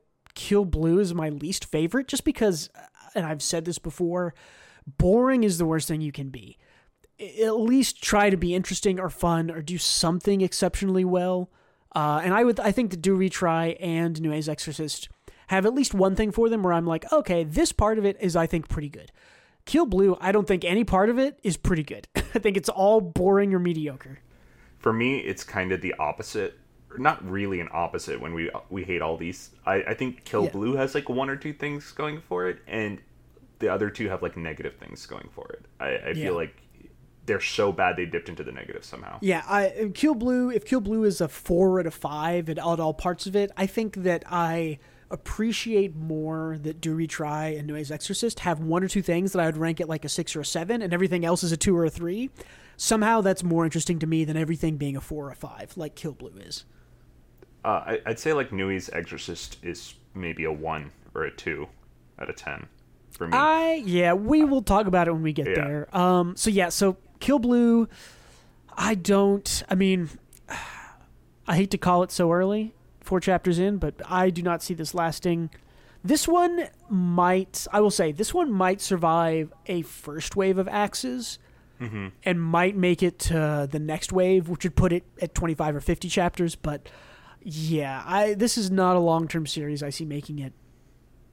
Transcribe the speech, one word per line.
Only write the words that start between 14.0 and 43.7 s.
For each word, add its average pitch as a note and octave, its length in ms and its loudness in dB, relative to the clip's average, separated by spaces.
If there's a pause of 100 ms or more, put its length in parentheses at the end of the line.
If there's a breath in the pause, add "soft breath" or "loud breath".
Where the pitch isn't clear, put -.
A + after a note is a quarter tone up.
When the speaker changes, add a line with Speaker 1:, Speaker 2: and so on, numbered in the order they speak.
Speaker 1:
Nue's D3+ 260 -2
Exorcist D3+ 600 -8 (400 soft breath)
have F#3+ 180 2
at A#3+ 80 2
least C4+ 180 0
one F#3+ 220 4
thing G#3+ 160 0
for A3+ 180 4
them A3 140 0
where F3+ 100 4
I'm E3+ 140 2
like, E3 260 -2
"Okay, F#3+ 300 2
this F3 300 2
part A3 260 2
of G3+ 60 0
it G3+ 160 2
is, F3+ 160 0
I E3 100 4
think, E3 220 -2
pretty D3 200 -4
good." - 220 -18 (540 soft breath)
Kill E4 200 4
Blue, F#3+ 360 4
I F#3 100 0
don't G#3 160 4
think F3+ 180 0
any G3 200 2
part G3 260 4
of A#3+ 80 2
it C#4 240 0
is F3+ 140 0
pretty D#3+ 260 0
good. - 280 -12
<laughs> - 40 -12
I - 240 -2
think G3+ 180 2
it's G3 120 -2
all G#3 320 6
boring G3 520 4
or F#3 60 4
mediocre. D3+ 640 -4 (580 soft breath)
Speaker 2:
For A2+ 140 2
me, B2 260 2
it's - 240 -6
kind F#2 300 -2
of F2 80 0
the F2+ 180 -4
opposite. F#2 580 -4 (420)
Not C3 300 0
really G2 320 -2
an E2 120 -6
opposite D#2+ 480 -4
when D#2 140 -8
we, E2 160 -4 (180)
we F#2 160 -8
hate F2 180 -4
all D#2+ 140 -2
these. E2+ 340 -10 (160)
I, F#2+ 160 2
I G#2+ 120 -2
think B2+ 300 -8
Kill G#2 200 0
Speaker 1:
Yeah. - 60 -2
Speaker 2:
Blue A2+ 240 -4
has, C3+ 200 -2
like, D3 140 -4
one C3+ 220 -2
or C#3 60 -6
two D3 160 -10
things D3 400 -10
going D3+ 280 -8
for F3+ 280 -4
it, F3+ 180 -6
and G#2 340 -6 (600)
the G#2+ 80 0
other G2+ 220 0
two G#2+ 180 -6
have, F#2 140 -6
like, E2+ 140 -6
negative D#2 400 -8
things - 300 -18
going - 260 -14
for - 200 -16
it. - 120 -16 (140)
I, C2+ 100 -6
I - 200 -4
Speaker 1:
Yeah. F2 60 -2 (120)
Speaker 2:
feel F2+ 80 -2
like E2 200 -6 (720)
they're G2+ 140 0
so G2+ 300 0
bad F2+ 260 2
they F2+ 100 -2
dipped E2 220 -6
into E2 140 -12
the - 80 -10
negative - 340 -14
somehow. - 360 -16
Speaker 1:
Yeah, F3+ 280 0
I, G3+ 460 0
Kill D4+ 220 4
Blue, B3 340 0
if A3 140 -2
Kill B3+ 160 0
Blue G#3+ 240 0
is G3+ 160 2
a D#3+ 80 0
four F#3 500 2
out F3 80 0
of D#3 80 -6
five D#3 540 -2
at D#3+ 100 -4
all, E3+ 140 0
at E3 80 0
all D#3 140 0
parts F3 320 -4
of G3 100 -2
it, G3+ 200 2
I F#3+ 100 0
think A3 300 -2